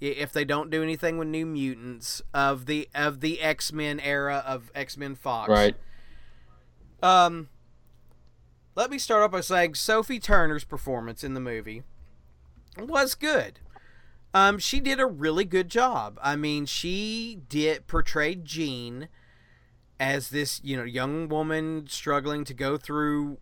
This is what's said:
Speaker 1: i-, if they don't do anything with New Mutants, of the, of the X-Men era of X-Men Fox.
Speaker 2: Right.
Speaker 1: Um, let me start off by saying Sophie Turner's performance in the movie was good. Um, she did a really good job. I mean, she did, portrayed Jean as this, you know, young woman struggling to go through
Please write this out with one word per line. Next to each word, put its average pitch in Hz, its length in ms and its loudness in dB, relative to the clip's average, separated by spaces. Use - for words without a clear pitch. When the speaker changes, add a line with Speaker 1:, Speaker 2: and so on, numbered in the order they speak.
Speaker 1:
i-, 143 40 -8
if 143 280 -4
they 147 120 0
don't 147 260 0
do 160 120 0
anything 160 360 -2
with 160 100 -4
New 160 180 -2
Mutants, 123 760 -6
of 139 320 0
the, 151 280 -4
of 143 260 -2
the 160 200 -2
X-Men 151 600 -2
era 143 460 -2
of 127 280 -6
X-Men 139 400 -8
Fox. 117 360 -4
Speaker 2:
Right. 104 240 6
Speaker 1:
Um, 175 460 6
let 247 160 0
me 277 80 -8
start 220 240 4
off 208 100 4
by 185 80 -2
saying 175 340 2
Sophie 220 460 0
Turner's 175 440 6
performance 117 600 -6
in 135 100 -4
the 131 60 -4
movie 113 420 -6
was 262 360 2
good. 285 460 0
Um, 196 240 6
she 262 200 0
did 269 220 2
a 269 60 6
really 160 380 0
good 185 240 0
job. 196 540 0
I 143 140 2
mean, 147 300 -2
she 214 840 -4
did, 151 380 0
portrayed 165 580 2
Jean 139 640 -6
as 135 320 -2
this, 143 320 -4
you 139 140 -4
know, 123 80 -4
young 135 440 -4
woman 156 600 -2
struggling 147 560 -2
to 135 100 -12
go 139 220 -2
through 147 640 -2